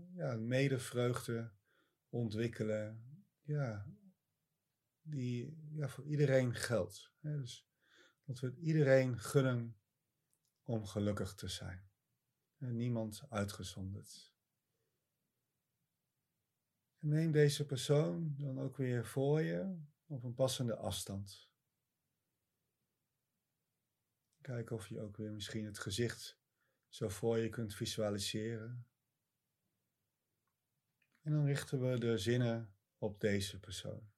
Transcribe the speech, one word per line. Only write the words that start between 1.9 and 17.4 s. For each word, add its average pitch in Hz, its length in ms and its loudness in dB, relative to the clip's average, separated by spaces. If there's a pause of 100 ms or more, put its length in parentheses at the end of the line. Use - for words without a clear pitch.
ontwikkelen, 110 920 -2 (380)
ja, 131 460 -2 (1120)
die, 131 560 -4 (140)
ja, 151 160 -2
voor 131 180 -10
iedereen 131 500 6
geldt. - 640 0
Hè, 151 180 -4
dus - 300 -8 (560)
dat 127 160 -8
we 131 80 -2
het 127 100 -6
iedereen 135 640 6
gunnen 123 580 2 (840)
om 110 220 -2
gelukkig 104 480 -2
te - 140 -10
zijn. 92 420 -10 (680)
En 123 180 -6
niemand 113 540 -2
uitgezonderd. 98 1040 -6 (2750)
En 156 80 -4
neem 160 240 4
deze 147 340 6